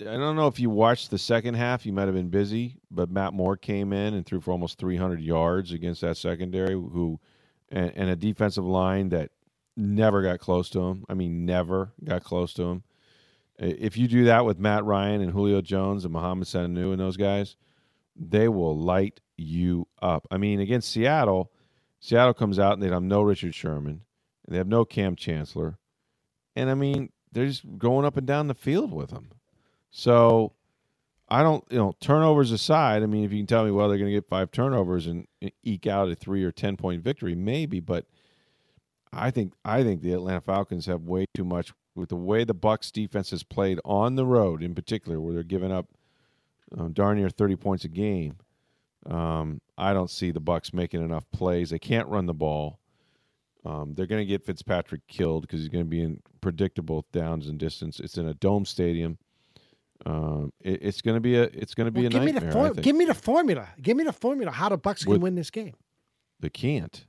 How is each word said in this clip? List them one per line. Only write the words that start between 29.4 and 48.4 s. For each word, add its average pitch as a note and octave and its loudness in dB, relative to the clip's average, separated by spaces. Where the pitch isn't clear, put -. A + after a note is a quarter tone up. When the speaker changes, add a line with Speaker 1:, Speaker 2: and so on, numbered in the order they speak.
Speaker 1:
So, A#2 6
I C3+ 4
don't, D#3 2
you B2 0
know, G2+ 2
turnovers D3 6
aside, A#2 4
I A2 0
mean, G#2+ 0
if G2 -2
you G#2 -2
can G#2 -4
tell A2+ 4
me, G#2+ 2
well, G#2 4
they're G2+ 4
gonna G2+ 0
get G2+ 0
five F#2+ 0
turnovers F#2+ 0
and, E2+ -6
and G2 -8
eke G2+ -4
out G2 0
a E2+ -4
three F#2+ -4
or F2+ 0
ten G2 -4
point F2 -4
victory, A2 -4
maybe, A2+ -4
but F2 -4
I B2+ -2
think, G#2+ -2
I A2+ 2
think F#2 0
the F2+ -2
Atlanta F2+ -2
Falcons F#2+ -2
have F2 -4
way F#2 -4
too F#2+ -6
much F2 -4
with F2 -8
the F2+ -6
way G2+ 0
the A2+ -2
Bucs G#2+ 0
defense G#2 -4
has F2 -6
played F#2+ -2
on A2 2
the C3 2
road G2 4
in F2 -6
particular, E2+ -6
where E2 -6
they're E2+ -4
giving F#2 -2
up, F2+ -4
uh, E2+ -6
darn G2+ 2
near G2 2
thirty G2 2
points F#2+ -4
a D#2+ -6
game. F2+ -4